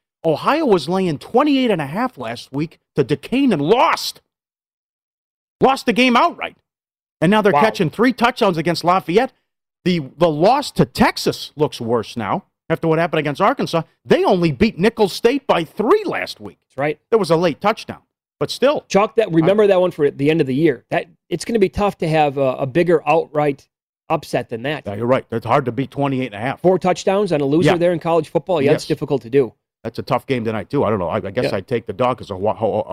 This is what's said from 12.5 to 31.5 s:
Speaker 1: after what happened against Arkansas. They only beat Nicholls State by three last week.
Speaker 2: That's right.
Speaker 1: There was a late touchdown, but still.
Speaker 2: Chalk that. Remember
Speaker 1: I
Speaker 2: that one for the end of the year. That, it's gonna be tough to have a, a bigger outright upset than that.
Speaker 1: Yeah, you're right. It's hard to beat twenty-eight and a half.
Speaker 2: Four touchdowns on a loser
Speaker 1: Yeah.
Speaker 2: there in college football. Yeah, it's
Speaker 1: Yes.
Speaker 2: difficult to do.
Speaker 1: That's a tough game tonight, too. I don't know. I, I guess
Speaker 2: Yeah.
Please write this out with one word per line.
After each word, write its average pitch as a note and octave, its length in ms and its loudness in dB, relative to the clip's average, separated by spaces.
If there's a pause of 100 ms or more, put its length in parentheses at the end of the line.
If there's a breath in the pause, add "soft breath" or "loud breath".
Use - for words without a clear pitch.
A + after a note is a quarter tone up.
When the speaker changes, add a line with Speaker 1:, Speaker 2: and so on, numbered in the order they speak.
Speaker 1:
after E3 160 -2
what D#3+ 120 2
happened E3 220 0
against C#3+ 200 -6
Arkansas. F#3+ 420 0 (220)
They D4+ 200 2
only F3+ 280 2
beat - 260 0
Nicholls G3+ 340 0
State C4 340 -6
by E3+ 180 0
three D#4 400 0
last F#2 360 -8
week. G2+ 200 -18
Speaker 2:
That's - 180 -20
right. D3 220 -4 (100)
Speaker 1:
There A3+ 80 2
was E3+ 140 0
a D#3+ 40 4
late E3 240 -2
touchdown, G3 420 -4 (360)
but D3 140 -4
still. C#4 360 0
Speaker 2:
Chalk G3 280 2
that. G#3+ 160 0
Remember F#3 320 4
Speaker 1:
I G3+ 40 6
Speaker 2:
that F#3 120 4
one F3+ 100 2
for C#3+ 220 0
the C#3 180 0
end D#3+ 100 2
of C#3+ 60 2
the C3 80 -2
year. C#3 360 2
That, E3+ 160 -2 (220)
it's E3+ 160 -6
gonna A#3 140 -2
be F#3+ 100 4
tough G3+ 300 -2
to F3 100 -2
have D3+ 300 2
a, C3+ 160 2
a C#3 120 -4
bigger D#3+ 420 2
outright D3 600 0 (420)
upset D3+ 380 -4
than A2+ 140 -10
that. C#3+ 240 -6
Speaker 1:
Yeah, G2+ 80 -8
you're A2 120 -4
right. B2+ 260 0
It's A2+ 140 -6
hard C3 180 0
to A#2+ 80 -4
beat B2+ 180 -6
twenty-eight C3+ 360 -4
and G#2 100 -14
a - 40 -10
half. C3 200 -6
Speaker 2:
Four F#3 180 2
touchdowns F#3+ 540 -2
on D3 80 0
a C#3+ 60 -2
loser D3+ 240 2
Speaker 1:
Yeah. E3+ 80 2
Speaker 2:
there F3 140 2
in E3+ 60 -4
college E3 300 -2
football. E3 340 -2
Yeah, C#3+ 100 2
it's - 120 -2
Speaker 1:
Yes. - 40 -16
Speaker 2:
difficult C#3+ 340 -2
to A2+ 80 -16
do. B2 220 2 (320)
Speaker 1:
That's - 140 -8
a A2+ 40 -8
tough A#2+ 240 -2
game B2 180 -2
tonight, A2 260 -6
too. C#3 140 0
I G2 60 2
don't A2 80 0
know. F2+ 100 -2
I, F2 80 -2
I G2 140 -4
guess B2 160 -2
Speaker 2:
Yeah. B2+ 100 -2